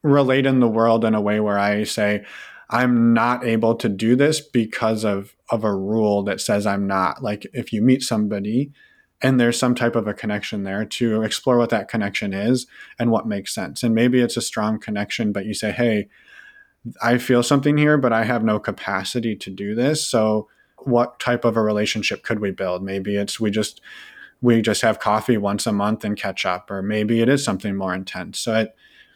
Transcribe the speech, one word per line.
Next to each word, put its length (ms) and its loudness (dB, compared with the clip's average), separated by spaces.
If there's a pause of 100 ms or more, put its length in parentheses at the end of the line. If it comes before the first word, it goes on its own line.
relate 420 4
in 140 4
the 80 6
world 360 4
in 120 2
a 60 0
way 180 0
where 180 0
I 260 2
say, 420 -2 (440)
"I'm 440 4
not 300 2
able 320 2
to 140 -2
do 260 2
this 240 2
because 640 -2
of, 320 -4 (140)
of 140 -2
a 120 0
rule 480 0
that 180 -4
says 260 0
I'm 180 0
not." 380 -2
Like, 300 -6
if 200 -6
you 80 -2
meet 220 4
somebody 680 -2 (500)
and 180 2
there's 180 2
some 160 2
type 220 0
of 120 0
a 60 -4
connection 500 -6
there, 220 -4
to 380 -2
explore 340 0
what 140 2
that 180 -2
connection 440 -4
is 340 0 (320)
and 100 0
what 180 0
makes 260 -6
sense. 280 -8
And 140 2
maybe 240 4
it's 180 0
a 40 -2
strong 380 -4
connection, 520 -4
but 140 -4
you 100 -6
say, 160 -4
"Hey, 360 0 (960)
I 160 4
feel 240 2
something 360 2
here, 200 4
but 160 2
I 120 2
have 180 0
no 160 2
capacity 800 -4
to 120 -14
do 240 -8
this." 340 0
So 400 2 (300)
what 420 0
type 260 -2
of 120 2
a 60 2
relationship 580 -2
could 180 -4
we 120 -2
build? 320 -4
Maybe 320 -4
it's, 240 -4
we 100 0
just, 320 -2 (580)
we 220 4
just 220 0
have 160 2
coffee 380 0
once 280 -2
a 60 0
month 340 -2
and 100 -2
catch 300 -6
up, 240 -4
or 140 -8
maybe 380 0
it 80 4
is 140 2
something 320 -4
more 200 -4
intense. 420 -10
So 180 -4
it, 200 0 (400)